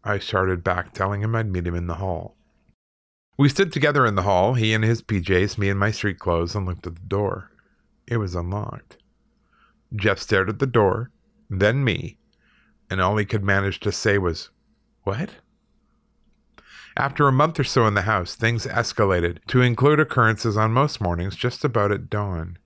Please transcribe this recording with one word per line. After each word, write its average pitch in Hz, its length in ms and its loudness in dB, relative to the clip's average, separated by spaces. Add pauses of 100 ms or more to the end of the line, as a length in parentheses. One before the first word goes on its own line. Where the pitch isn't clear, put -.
I 104 160 -4
shouted 95 440 0
back, 90 300 -2
telling 101 300 -2
him 113 120 -2
I'd 110 160 -2
meet 90 140 -2
him 85 100 -4
in 87 120 -4
the 85 80 -6
hall. 87 400 -8 (1000)
We 143 120 6
stood 185 220 0
together 143 340 2
in 104 100 0
the 95 60 0
hall, 98 320 4
he 110 200 2
in 110 100 2
his 113 180 2
P 104 180 -2
Js, 92 380 0
me 98 120 0
in 98 80 -2
my 101 140 0
street 101 280 -4
clothes, 85 360 -2
and 98 100 -4
looked 90 200 -8
at 85 100 -12
the 87 120 -20
door. 95 440 -4 (540)
It 117 120 -4
was 92 180 -4
unlocked. 90 600 -8 (1000)
Jeff 101 240 0
stared 95 300 0
at 101 100 -8
the 135 80 0
door, 110 420 2 (400)
then 107 340 0
me, - 340 -4 (720)
and 95 120 2
all 98 160 4
he 104 80 2
could 101 180 -2
manage 98 380 2
to 101 100 -2
say 101 280 2
was, 87 320 -2 (520)
"What?" 110 280 -4 (1700)
After 143 300 2
a 135 60 6
month 151 260 2
or 139 60 2
so 120 220 2
in 104 60 2
the 101 100 0
house, 98 320 -2
things 113 300 -2
escalated 95 840 0
to 127 140 4
include 131 380 4
occurrences 113 560 2
on 110 160 2
most 135 300 0
mornings 87 340 -2
just - 300 -6
about 107 260 2
at 90 180 -4
dawn. 90 560 -6